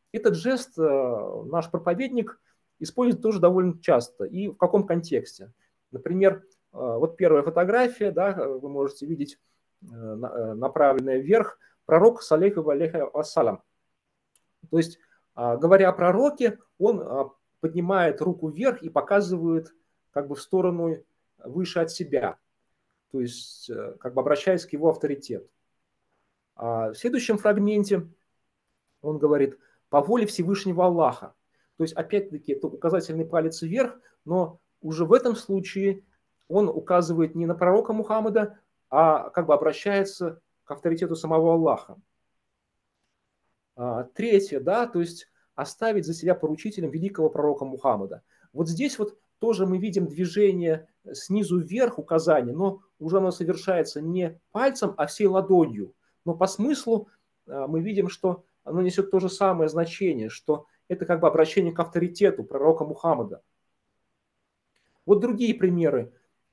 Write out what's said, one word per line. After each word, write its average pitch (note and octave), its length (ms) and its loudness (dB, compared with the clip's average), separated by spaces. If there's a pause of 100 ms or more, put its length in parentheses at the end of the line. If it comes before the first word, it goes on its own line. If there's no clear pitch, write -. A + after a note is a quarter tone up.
(120)
этот A3 240 0
жест, B3 420 -4
а, B2 680 -2
наш E3 240 -4
проповедник G#3+ 720 -4 (380)
использует A#3+ 440 -2
тоже G#3+ 160 0
довольно F3+ 420 4
часто. A#2+ 440 0
И G3 220 -6
в - 80 -10
каком F#3+ 300 2
контексте? E3 640 -4 (400)
Например, F3+ 520 0 (280)
а, A#2 260 -6
вот D#3+ 200 -2
первая D#3 260 6
фотография, G3+ 680 0
да, F#3 220 0
вы C3+ 360 -6
можете C#3 360 -4
видеть, D3 340 -8 (420)
э, - 40 -20
на-, A2+ 420 -12
э, A2 260 -6
направленная C3+ 640 2
вверх, F#3+ 400 2 (260)
пророк, G#3 360 6
саллаллаху E3 480 2
алейхи D#3+ 280 0 (160)
вассалям. C#3+ 500 0 (1080)
То D#3+ 80 0
есть, E3 220 -2 (360)
а, A#2+ 200 0
говоря F3+ 340 6
о F3+ 40 2
пророке, G#3+ 640 2 (200)
он, G3+ 220 2
а, - 320 -6 (300)
поднимает F3 600 0
руку F3 280 -2
вверх A#3+ 320 -2
и E3 80 -10
показывает E3 840 0 (380)
как C#3+ 160 -4
бы C#3+ 80 -8
в C#3 60 -14
сторону F3 560 0 (460)
выше E3+ 360 -6
от E3 120 -2
себя, B2+ 460 -4 (760)
то C3 100 -4
есть, - 480 -10
э, A2 300 -10
как B2 140 -10
бы C3 80 0
обращаясь D3 440 0
к - 80 -14
его D3+ 160 2
авторитету. C#3 580 -4 (1080)
А A2+ 340 -4
в A2+ 60 -12
следующем A#3+ 420 -2
фрагменте G3+ 720 0 (920)
он D3+ 180 -6
говорит: C#3+ 380 2 (320)
«По - 120 4
воле A3+ 240 2
Всевышнего F#3 600 -2
Аллаха». E3 480 0 (440)
То E3 60 -2
есть, D#3+ 100 -6
опять-таки, D#3+ 600 -4
это C#3 140 -6
указательный E3 560 -2
палец D#3+ 380 -2
вверх, A#3+ 380 -4 (260)
но E3+ 340 -2 (220)
уже D#3+ 240 -4
в E3+ 80 4
этом B3 220 4
случае G3 680 -4 (440)
он G3 220 2
указывает E3 640 0
не E3+ 100 -2
на E3+ 80 0
пророка F3+ 400 2
Мухаммада, G#3+ 640 -2 (320)
а D#3 400 4
как E3+ 160 -2
бы D#3 80 4
обращается F3 880 -2 (220)
к - 80 -14
авторитету E3 440 -2
самого D#3+ 380 2
Аллаха. D#3+ 440 0 (1800)
А, B2 300 -6
третье, G3 540 0
да, A3 280 0
то F#3 120 -4
есть E3+ 300 -6 (240)
оставить G#3 520 -4
за E3 100 -6
себя E3+ 180 0
поручителем D#3+ 560 -4
великого D#3+ 400 -2
пророка D3 340 -2
Мухаммада. B2+ 600 -4 (300)
Вот D#3+ 140 -2
здесь F3 300 -4
вот G3+ 180 -4 (240)
тоже G3 280 0
мы F#3 100 0
видим F3+ 300 -2
движение E3+ 800 0 (260)
снизу F3+ 460 -2
вверх A#3 400 -2
указание, D3+ 560 2
но F#3+ 260 -2 (160)
уже D#3+ 200 -2
оно F#3+ 120 2
совершается E3+ 720 -2
не E3+ 400 -4 (100)
пальцем, A#3+ 460 -2
а D3 80 0
всей G3+ 220 0
ладонью. F3+ 640 2 (320)
Но E3+ 80 -2
по E3+ 140 2
смыслу, A3+ 640 -2 (360)
а, C#3 220 -8
мы D#3+ 140 -2
видим, F#3+ 280 -2
что F3 360 -4 (180)
оно D#3+ 180 -2
несёт F#3 300 0
то F#3+ 80 4
же F#3 100 -2
самое F3+ 400 2
значение, D#3+ 600 -4
что - 360 -6 (240)
это F#3 160 -6
как E3+ 140 0
бы E3+ 80 6
обращение E3 460 2
к E3 60 -10
авторитету F3 640 0
пророка D3 420 0
Мухаммада. C#3 560 -4 (1600)
Вот G3+ 140 6
другие A#3 340 0
примеры. D#3+ 600 0 (400)